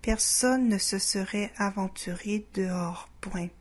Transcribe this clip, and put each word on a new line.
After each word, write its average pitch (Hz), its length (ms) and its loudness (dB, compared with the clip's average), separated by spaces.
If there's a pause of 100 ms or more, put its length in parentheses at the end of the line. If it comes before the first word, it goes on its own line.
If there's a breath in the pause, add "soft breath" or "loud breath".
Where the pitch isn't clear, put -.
Personne 254 640 4
ne 202 100 4
se 196 200 0
serait 202 580 -2
aventuré 202 960 -2
dehors, 180 540 -2 (120)
point. 175 280 -4 (120)